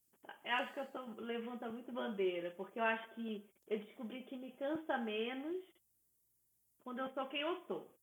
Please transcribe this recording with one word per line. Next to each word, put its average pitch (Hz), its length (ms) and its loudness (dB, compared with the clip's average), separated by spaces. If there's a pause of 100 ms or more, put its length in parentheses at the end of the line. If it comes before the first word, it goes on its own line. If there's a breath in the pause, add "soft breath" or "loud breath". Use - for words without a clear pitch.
(440)
Eu 233 120 2
acho 262 180 2
que 277 60 -2
eu 269 120 0
sou, 247 260 -6
levanta 233 520 -2
muito 240 220 -6
bandeira, 190 600 2
porque 190 280 -6
eu 226 40 6
acho 226 300 4
que 220 360 -4 (180)
eu 214 120 2
descobri 247 440 -8
que 269 120 -8
me 254 160 -8
cansa 294 460 2
menos 254 680 2 (1200)
quando 247 160 -2
eu 262 140 0
sou 269 140 2
quem 285 120 0
eu 349 260 2
sou, - 240 -2 (120)